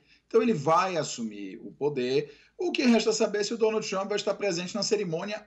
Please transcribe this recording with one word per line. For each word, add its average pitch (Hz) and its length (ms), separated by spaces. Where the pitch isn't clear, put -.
então 233 160
ele 240 120
vai 175 420
assumir 104 680
o 101 120
poder. 139 600
O 359 140
que 302 120
resta 233 280
saber 208 280
é 202 40
se 220 100
o 226 40
Donald 220 280
Trump 196 220
vai 208 80
estar 202 200
presente 180 380
na 202 80
cerimônia 202 640